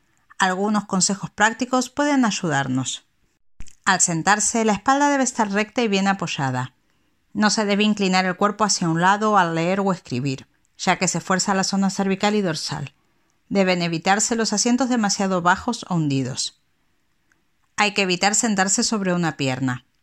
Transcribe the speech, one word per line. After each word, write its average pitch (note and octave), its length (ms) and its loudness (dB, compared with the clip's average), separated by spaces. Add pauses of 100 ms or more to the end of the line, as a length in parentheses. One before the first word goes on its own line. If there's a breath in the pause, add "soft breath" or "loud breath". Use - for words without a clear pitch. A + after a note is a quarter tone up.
(400)
Algunos G3+ 460 0
consejos G3 460 -2
prácticos B3 580 0
pueden C#4+ 340 0
ayudarnos. C#3 800 -2 (800)
Al F#3 160 2
sentarse, G3+ 640 0
la G#3+ 80 4
espalda C#4 360 2
debe C#4 140 2
estar A3 280 -2
recta G#3+ 300 -2
y A#3 60 0
bien G3 200 2
apoyada. C3+ 680 -4 (580)
No G#3 160 2
se G#3+ 160 0
debe G3+ 180 2
inclinar G3 420 2
el F3+ 100 -2
cuerpo G#3 280 0
hacia G3 240 0
un E3 140 0
lado G#3 380 4
al E3 160 0
leer F3 240 0
o G3 120 0
escribir, C3+ 560 -6 (300)
ya F3+ 200 0
que F#3 100 0
se E3+ 140 -2
fuerza F#3+ 340 0
la F#3+ 80 0
zona G3 260 0
cervical G3 460 0
y G#3 80 2
dorsal. D3+ 500 -6 (560)
Deben F#3 320 2
evitarse F3+ 540 0
los A3 180 -2
asientos A#3+ 360 2
demasiado G3 520 0
bajos F#3+ 480 0
o F3+ 60 -2
hundidos. C3+ 640 -2 (1160)
Hay G#3 200 0
que G3+ 80 2
evitar F#3+ 320 0
sentarse G#3 480 0
sobre F#3+ 320 0
una E3+ 220 -2
pierna. C3 480 -2 (160)